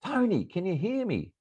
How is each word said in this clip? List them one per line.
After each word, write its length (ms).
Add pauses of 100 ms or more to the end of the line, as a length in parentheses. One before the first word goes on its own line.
Tony, 420
can 200
you 100
hear 300
me? 340